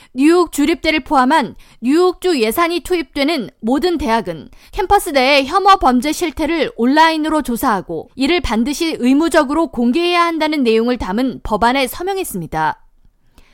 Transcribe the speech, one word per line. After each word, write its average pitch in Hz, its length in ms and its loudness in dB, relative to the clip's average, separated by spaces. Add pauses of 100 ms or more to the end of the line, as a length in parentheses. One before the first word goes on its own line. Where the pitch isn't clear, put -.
(140)
뉴욕 330 360 2
주립대를 311 540 -2
포함한 269 500 2 (280)
뉴욕주 339 580 0
예산이 330 400 0
투입되는 302 680 -4 (100)
모든 294 380 0
대학은 220 500 -4 (240)
캠퍼스 392 380 0
내의 277 360 2
혐오 381 300 4
범죄 269 340 2
실태를 311 680 -2
온라인으로 311 680 2
조사하고, 208 720 -4
이를 294 240 0
반드시 262 580 -2
의무적으로 294 680 2
공개해야 339 560 0
한다는 311 400 -2
내용을 233 340 2
담은 220 460 -4
법안에 240 420 0
서명했습니다. 214 960 -6 (720)